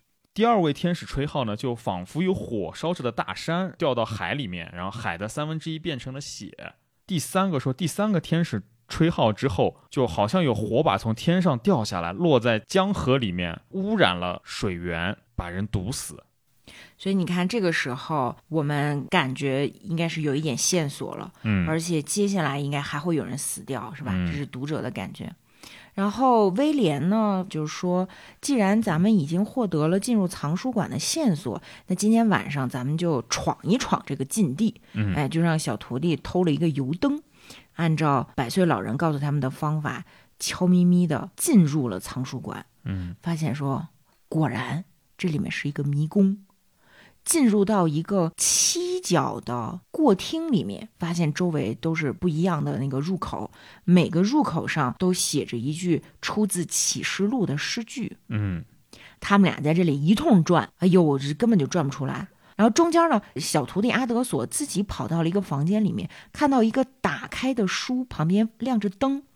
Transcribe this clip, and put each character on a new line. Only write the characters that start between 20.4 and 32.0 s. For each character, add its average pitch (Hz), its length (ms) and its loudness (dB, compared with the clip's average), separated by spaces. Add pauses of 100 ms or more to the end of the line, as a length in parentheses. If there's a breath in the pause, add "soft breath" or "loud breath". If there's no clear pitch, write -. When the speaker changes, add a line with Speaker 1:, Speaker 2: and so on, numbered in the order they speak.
Speaker 2:
线 165 320 0
索 - 280 -8
了， - 260 -12
Speaker 1:
嗯。 185 260 2
Speaker 2:
而 160 120 0
且 165 200 -2
接 202 280 0
下 196 160 0
来 143 160 -2
应 143 100 -4
该 143 100 -2
还 143 200 -6
会 170 160 0
有 123 100 -2
人 123 100 -8
死 - 280 -8
掉， - 320 -8
是 151 80 -12
吧？ 113 100 -4
Speaker 1:
嗯。 90 140 0
Speaker 2:
这 78 100 -4
是 143 80 -4
读 131 220 -10
者 151 160 -4
的 123 80 -6
感 95 200 -8
觉。 - 220 -12 (600 loud breath)
然 202 180 -2
后 226 380 4
威 277 240 2
廉 160 360 2
呢， 208 400 2
就 156 160 -4
是 156 100 -8
说， 180 320 0 (320 loud breath)
既 - 140 -2
然 208 260 4
咱 175 220 2
们 220 140 6
已 156 100 4
经 170 180 0
获 226 220 -2
得 156 220 2
了 185 120 4
进 233 160 0
入 196 120 2
藏 151 280 -4
书 254 160 -4
馆 170 160 -2
的 - 120 -4
线 254 360 0
索， 127 240 -6 (280 loud breath)
那 185 80 0
今 208 160 2